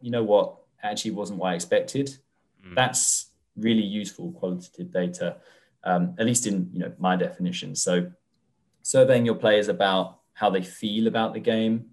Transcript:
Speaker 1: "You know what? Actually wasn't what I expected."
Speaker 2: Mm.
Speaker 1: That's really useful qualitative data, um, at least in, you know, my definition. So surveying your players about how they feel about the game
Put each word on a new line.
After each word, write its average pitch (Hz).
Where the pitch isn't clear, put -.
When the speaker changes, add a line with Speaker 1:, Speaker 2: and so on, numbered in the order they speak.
Speaker 1:
"You 123
know 117
what? 104
Actually 107
wasn't 98
what 92
I -
expected." 107
Speaker 2:
Mm. 90
Speaker 1:
That's -
really 110
useful 98
qualitative 90
data, 87
um, 90
at 113
least 120
in, 95
you 90
know, -
my 92
definition. 87
So 90
surveying 127
your 113
players 104
about 95
how 107
they 95
feel 110
about 113
the 117
game 113